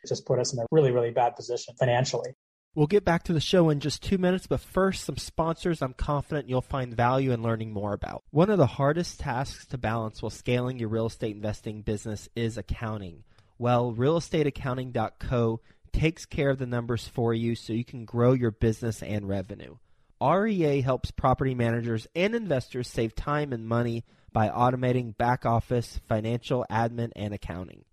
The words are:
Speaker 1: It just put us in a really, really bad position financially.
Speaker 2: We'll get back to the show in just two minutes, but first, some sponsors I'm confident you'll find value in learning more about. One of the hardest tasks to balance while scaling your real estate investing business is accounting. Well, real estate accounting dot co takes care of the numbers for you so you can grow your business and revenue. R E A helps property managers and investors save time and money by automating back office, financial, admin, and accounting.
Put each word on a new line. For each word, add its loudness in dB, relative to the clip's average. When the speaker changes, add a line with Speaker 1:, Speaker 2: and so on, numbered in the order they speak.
Speaker 1:
It -14
just -4
put 2
us -2
in -4
a -2
really, 6
really 2
bad 2
position -8
financially. 2
Speaker 2:
We'll 4
get 2
back 2
to -2
the 2
show 4
in 2
just -4
two 0
minutes, 2
but 0
first, 0
some -6
sponsors -2
I'm -4
confident -4
you'll 0
find -6
value 2
in 0
learning -2
more -2
about. -8
One 6
of 4
the 8
hardest 0
tasks -6
to -8
balance -4
while -4
scaling -2
your -4
real 0
estate -6
investing -8
business -6
is -2
accounting. -8
Well, 2
real 2
estate 0
accounting -4
dot -2
co 0
takes 0
care 0
of 0
the -4
numbers -2
for 0
you 0
so -8
you -2
can -12
grow 4
your 2
business 0
and -4
revenue. -6
R 2
E 0
A 4
helps 0
property 2
managers 0
and 2
investors -2
save -2
time -2
and -6
money 0
by 4
automating 2
back 2
office, 0
financial, -2
admin, -2
and -6
accounting. -10